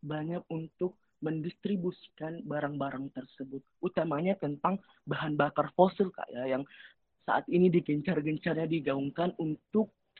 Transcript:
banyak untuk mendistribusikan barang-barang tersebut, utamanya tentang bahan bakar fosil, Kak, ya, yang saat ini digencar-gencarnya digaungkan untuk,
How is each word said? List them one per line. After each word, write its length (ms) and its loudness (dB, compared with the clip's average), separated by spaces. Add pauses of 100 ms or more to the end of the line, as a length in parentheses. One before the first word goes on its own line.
banyak 480 -6
untuk 400 -6 (320)
mendistribusikan 1200 -6
barang-barang 720 -4
tersebut, 480 -10 (160)
utamanya 560 0
tentang 400 0 (320)
bahan 240 -2
bakar 400 2
fosil, 400 4
Kak, 160 -10
ya, 240 -2
yang 100 0 (640)
saat 240 0
ini 240 6
digencar-gencarnya 960 0
digaungkan 720 -2
untuk, 480 0 (300)